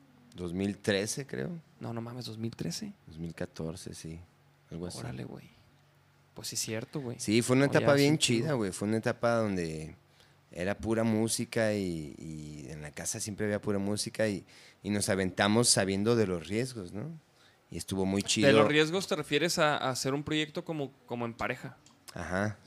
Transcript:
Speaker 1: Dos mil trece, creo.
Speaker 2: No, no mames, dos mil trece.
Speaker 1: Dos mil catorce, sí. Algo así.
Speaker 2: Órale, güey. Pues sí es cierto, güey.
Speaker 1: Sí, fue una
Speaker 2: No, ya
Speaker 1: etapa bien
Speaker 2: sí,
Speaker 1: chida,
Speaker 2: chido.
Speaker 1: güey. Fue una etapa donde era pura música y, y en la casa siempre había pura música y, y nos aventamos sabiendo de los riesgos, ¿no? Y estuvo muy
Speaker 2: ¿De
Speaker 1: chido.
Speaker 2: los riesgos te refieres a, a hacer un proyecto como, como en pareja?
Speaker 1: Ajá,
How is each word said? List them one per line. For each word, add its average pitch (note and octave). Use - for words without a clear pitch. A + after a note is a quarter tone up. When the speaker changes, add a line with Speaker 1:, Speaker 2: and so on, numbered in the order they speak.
Speaker 1:
Dos F2
mil G2
trece, A2
creo. C3
Speaker 2:
No, A#2+
no A#2
mames, A#2+
dos A2
mil A2+
trece. G3+
Speaker 1:
Dos D#2
mil E2
catorce, E2+
sí. E2
Algo E2
así. -
Speaker 2:
Órale, B2
güey. -
Pues -
sí -
es -
cierto, A2
güey. B2
Speaker 1:
Sí, A2
fue B2
una C3+
Speaker 2:
No, C#3
ya D#3+
Speaker 1:
etapa A2+
bien C#3+
Speaker 2:
sí, D3+
Speaker 1:
chida, A#2+
Speaker 2:
chido. D3
Speaker 1:
güey. G2+
Fue G2+
una A2
etapa A#2
donde E2
era F#2
pura A2
música A2+
y, E2+
y D2+
en D2+
la D2
casa E2+
siempre G#2
había G#2
pura G2+
música G#2
y, G2
y F#2+
nos G#2
aventamos G2+
sabiendo G2+
de A2
los E2+
riesgos, G#2+
¿no? A#2+
Y -
estuvo F#2+
muy G2
Speaker 2:
¿De -
Speaker 1:
chido. A2+
Speaker 2:
los A2
riesgos D#3
te G3+
refieres D3+
a, D3+
a C3
hacer C3
un D3
proyecto D#3
como, D3
como A#2+
en A#2
pareja? B2+
Speaker 1:
Ajá, F#2